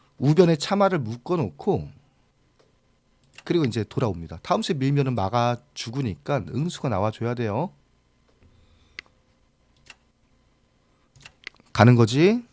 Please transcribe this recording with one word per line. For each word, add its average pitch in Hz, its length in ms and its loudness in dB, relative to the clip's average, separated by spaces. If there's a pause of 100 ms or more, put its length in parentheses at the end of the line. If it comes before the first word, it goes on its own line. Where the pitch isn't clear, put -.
(180)
우변에 160 380 4
차마를 196 420 0
묶어놓고 120 880 -4 (1600)
그리고 165 200 0
이제 107 200 -2
돌아옵니다. 85 580 -6
다음 202 200 -2
수에 196 120 -4
밀면은 135 400 -2
막아 117 420 0 (180)
죽으니까 120 760 -6
응수가 147 400 -6
나와줘야 110 460 -4
돼요. 120 360 -4 (4000)
가는 120 220 8
거지? 147 580 4